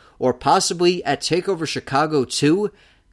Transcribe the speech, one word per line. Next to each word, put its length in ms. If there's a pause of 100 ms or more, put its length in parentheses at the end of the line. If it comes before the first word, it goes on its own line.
(180)
or 160
possibly 720
at 160
TakeOver 460
Chicago 580
two, 480 (400)